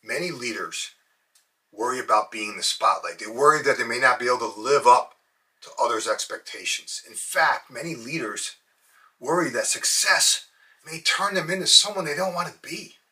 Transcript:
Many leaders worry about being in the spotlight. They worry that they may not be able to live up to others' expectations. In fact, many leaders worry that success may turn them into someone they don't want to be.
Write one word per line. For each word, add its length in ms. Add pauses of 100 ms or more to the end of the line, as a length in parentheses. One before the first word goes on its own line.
Many 280
leaders 640 (760)
worry 280
about 320
being 180
in 80
the 60
spotlight. 560
They 80
worry 340
that 160
they 60
may 160
not 200
be 60
able 140
to 200
live 280
up 260 (480)
to 80 (100)
others' 280
expectations. 1000
In 60
fact, 560
many 240
leaders 640 (640)
worry 320
that 160
success 800 (440)
may 100
turn 340
them 160
into 160
someone 380
they 100
don't 180
want 140
to 200
be. 280 (160)